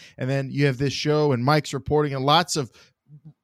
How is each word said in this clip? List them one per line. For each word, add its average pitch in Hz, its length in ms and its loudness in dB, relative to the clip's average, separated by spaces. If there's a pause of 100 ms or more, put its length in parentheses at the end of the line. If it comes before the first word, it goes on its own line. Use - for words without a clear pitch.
(180)
and 127 100 -6
then 135 220 -4
you 139 160 0
have 127 120 0
this 139 140 -2
show, 151 400 0
and 120 120 0
Mike's 151 280 2
reporting, 147 420 -2
and 131 100 -4
lots 160 320 2
of 135 140 -4 (720)